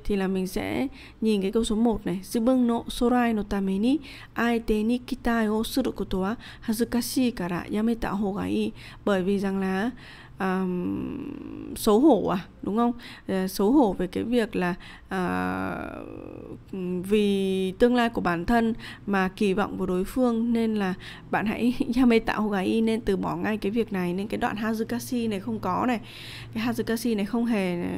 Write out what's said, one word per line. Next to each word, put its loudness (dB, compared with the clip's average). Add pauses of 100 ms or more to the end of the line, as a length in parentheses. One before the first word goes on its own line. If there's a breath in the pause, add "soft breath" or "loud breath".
Thì 2
là 0
mình 0
sẽ -2 (340 loud breath)
nhìn 4
cái 0
câu 2
số 0
một 2
này. -2
"Zibun 2
no 0
sorai 2
no 0
tame -2
ni 2 (380 loud breath)
aite 2
ni 2
kitai 0
o 0
suru 0
koto -4
wa 0 (320 loud breath)
hazukashii 2
kara -4
yameta 0
hou 0
ga -4
ii." 0 (320 loud breath)
Bởi 4
vì 2
rằng 0
là, 0 (480 loud breath)
ờm, -4
xấu 6
hổ 6
à, 0 (240)
đúng -2
không? 2 (340 loud breath)
Ờ, -2
xấu 2
hổ 6
về -2
cái -4
việc 0
là, 0 (340 loud breath)
ờ, -4 (1000)
vì 2
tương 6
lai 4
của -2
bản 0
thân 2 (320 loud breath)
mà 2
kỳ 0
vọng -2
của -2
đối 0
phương 2
nên 2
là 0 (360 loud breath)
bạn 0
hãy 2
<laughs> 0
yameta 6
hou 0
ga 0
ii, 2
nên 2
từ 2
bỏ -2
ngay 0
cái -2
việc -2
này, -2
nên -4
cái -4
đoạn -2
hazukashi -2
này -2
không -6
có -2
này. 0 (540 loud breath)
Cái -2
hazukashi 0
này 0
không 0
hề 0 (120)